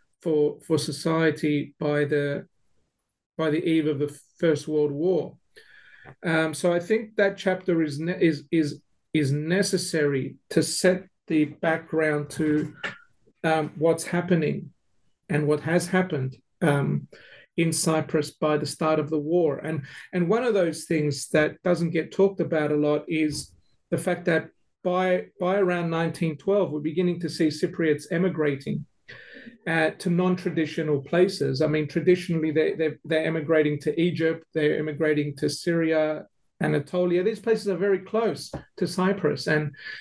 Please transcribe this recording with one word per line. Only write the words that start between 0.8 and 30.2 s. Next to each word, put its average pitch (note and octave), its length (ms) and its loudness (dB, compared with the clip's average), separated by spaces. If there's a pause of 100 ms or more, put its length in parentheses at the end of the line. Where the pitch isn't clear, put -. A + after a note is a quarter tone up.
by D3 240 0
the, C#3+ 420 -2 (880)
by D#3+ 140 0
the D#3 140 0
eve D#3+ 220 2
of D3 120 0
the C#3+ 180 -4 (220)
First D#3 300 2
World D3+ 240 0
War. D#3+ 440 -2 (880)
Um, D#3+ 300 0
so F3 180 2
I F3 60 2
think G#3+ 380 -2
that G3 200 2
chapter F3+ 460 0
is C#3+ 160 -2
ne-, E3+ 220 -4
is, D#3 300 2
is, D#3 300 0 (340)
is C#3+ 180 2
necessary D#3 1040 0 (140)
to - 120 2
set - 440 0 (200)
the D#3 200 2
background D#3 840 -2
to, D#3 420 0 (720)
um, D#3 340 0
what's E3 260 2
happening E3+ 640 0 (580)
and D3 180 0
what D3 140 2
has F3 260 0
happened, D#3 500 0 (240)
um, D3 480 0 (500)
in E3 140 2
Cyprus D#3 580 0
by D3+ 260 0
the D3 80 -2
start D#3 340 0
of C#3+ 120 -2
the D#3 80 -2
war. D3+ 400 0
And, D#3+ 240 -6 (300)
and F3 160 0
one A#3 160 2
of A#3 100 2
those E3+ 300 0
things D3+ 460 -2
that D3+ 320 2
doesn't E3+ 280 2
get E3 220 -2
talked G3 280 2
about D3+ 320 0
a D3+ 40 2
lot D3 320 2
is D#3 440 -2 (380)
the E3 80 0
fact F3 280 -2
that D#3+ 220 0 (340)
by, F3+ 440 2 (120)
by F#3 200 0
around F3 320 2
nineteen E3 460 -2
twelve, F#3+ 360 0
we're D3+ 80 -4
beginning E3+ 400 0
to E3+ 80 -4
see D#3+ 200 0
Cypriots D#3 640 -2
emigrating, D3 720 -2 (800)
uh, E3 260 2
to - 200 -4
non-traditional E3 920 0